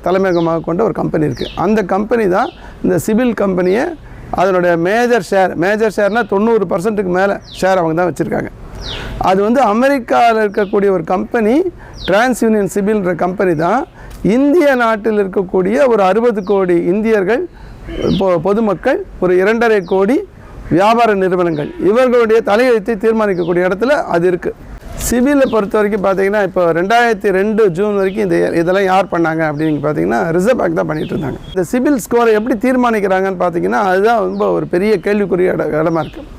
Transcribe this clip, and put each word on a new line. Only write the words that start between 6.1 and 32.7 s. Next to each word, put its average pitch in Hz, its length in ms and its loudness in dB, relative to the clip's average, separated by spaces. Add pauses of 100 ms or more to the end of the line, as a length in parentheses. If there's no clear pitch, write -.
தொண்ணூறு 208 420 2
பர்சன்ட்டுக்கு 190 500 -2
மேல 196 220 0 (200)
ஷேர் 190 180 2
அவங்க 160 220 0
தான் 180 100 2
வச்சிருக்காங்க. - 380 -4 (680)
அது 190 240 0
வந்து 240 200 2
அமெரிக்கால 240 840 2
இருக்கக்கூடிய 202 460 0
ஒரு 180 140 0
கம்பெனி, 214 520 0 (500)
டிரான்ஸ் 233 380 2
யூனியன் 214 300 2
சிபில்ன்ற 196 420 0
கம்பெனி 180 400 0
தான் 180 260 0 (420)
இந்திய 277 520 4
நாட்டில் 220 480 0
இருக்கக்கூடிய 196 640 0
ஒரு 220 160 2
அறுபது 208 400 2
கோடி 190 420 2
இந்தியர்கள், 214 580 0 (720)
பொ-, 185 200 2
பொதுமக்கள், 208 600 0 (200)
ஒரு 180 180 2
இரண்டரை 220 460 2
கோடி 196 340 0 (520)
வியாபார 214 440 4
நிறுவனங்கள், 175 560 0 (140)
இவர்களுடைய 233 580 4
தலையெழுத்தை 226 540 2
தீர்மானிக்கக்கூடிய 185 760 0
இடத்துல 208 200 -2
அது 180 380 0
இருக்கு. 180 240 -2 (500)
சிபிலை 262 500 2
பொறுத்த 208 260 -2
வரைக்கும் 208 260 0
பார்த்தீங்கன்னா, 196 400 0
இப்போ 185 280 0
ரெண்டாயிரத்தி 208 580 2
ரெண்டு 202 400 2
ஜூன் 202 260 -2
வரைக்கும் 196 280 -2
இந்த, 170 140 0 (160)
இதெல்லாம் 180 300 2
யார் 185 220 2
பண்ணாங்க 165 400 0
அப்படின்னு 151 260 -2
நீங்க 143 120 -2
பார்த்தீங்கன்னா, 160 360 0 (120)
ரிசர்வ் 185 280 2
பேங்க் 165 160 0
தான் 185 120 0
பண்ணிட்டு 156 260 -4
இருந்தாங்க. 143 340 -6
இந்த 180 160 -4
சிபில் 254 340 0
ஸ்கோரை 233 360 2
எப்படி 226 220 0
தீர்மானிக்கிறாங்கன்னு 202 840 0